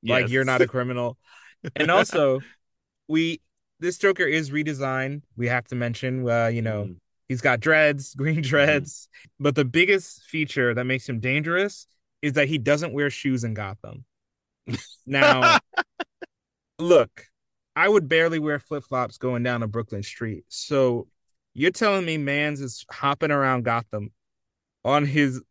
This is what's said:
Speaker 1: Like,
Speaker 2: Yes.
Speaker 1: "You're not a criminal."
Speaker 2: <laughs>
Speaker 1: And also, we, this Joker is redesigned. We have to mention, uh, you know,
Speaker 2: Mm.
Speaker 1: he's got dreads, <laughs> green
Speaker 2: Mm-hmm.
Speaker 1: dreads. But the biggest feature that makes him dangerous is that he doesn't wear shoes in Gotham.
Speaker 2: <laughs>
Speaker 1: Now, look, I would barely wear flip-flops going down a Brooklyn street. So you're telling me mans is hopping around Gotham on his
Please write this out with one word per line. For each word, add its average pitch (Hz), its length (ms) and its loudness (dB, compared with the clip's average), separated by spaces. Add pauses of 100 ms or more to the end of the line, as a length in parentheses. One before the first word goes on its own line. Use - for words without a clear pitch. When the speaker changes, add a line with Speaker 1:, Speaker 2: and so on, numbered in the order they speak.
Speaker 1:
Like, 123 220 2
Speaker 2:
Yes. 117 60 -4
Speaker 1:
"You're 131 140 2
not 127 180 2
a 123 40 6
criminal." 123 520 -6 (460)
Speaker 2:
<laughs> 135 100 -10
Speaker 1:
And 151 160 0
also, 151 500 2 (680)
we, 160 320 0 (400)
this 175 180 -4
Joker 190 260 2
is 151 260 -2
redesigned. 139 720 -4 (140)
We 120 120 -2
have 123 200 0
to 127 60 -8
mention, 123 540 -4
uh, 117 200 2
you 117 140 -2
know, 107 220 -2
Speaker 2:
Mm. 90 120 -10 (320)
Speaker 1:
he's 127 120 -4
got 123 200 2
dreads, 151 540 2
<laughs> - 20 -16
green 151 200 -2
Speaker 2:
Mm-hmm. 151 120 -2
Speaker 1:
dreads. 143 600 0 (320)
But 139 160 2
the 147 80 4
biggest 180 600 2
feature 139 500 -2
that 123 100 -2
makes 127 240 -4
him 120 120 -4
dangerous 156 680 -2 (360)
is 147 120 -2
that 143 140 2
he 156 100 -2
doesn't 147 340 0
wear 143 180 -2
shoes 131 340 -2
in 110 100 -4
Gotham. 104 500 -10 (600)
Speaker 2:
<laughs> - 400 -12
Speaker 1:
Now, 285 520 4 (1200)
look, 160 480 4 (480)
I 175 140 4
would 196 200 4
barely 165 300 2
wear 151 200 -2
flip-flops 127 600 -6
going 123 240 -2
down 120 200 -2
a 110 60 -4
Brooklyn 110 340 -6
street. 107 460 -10
So 127 600 0 (460)
you're 143 160 2
telling 196 340 0
me 160 140 -2
mans 143 420 -2
is 131 300 -10
hopping 143 400 -2
around 131 340 0
Gotham 117 480 -4 (720)
on 143 220 2
his 139 440 0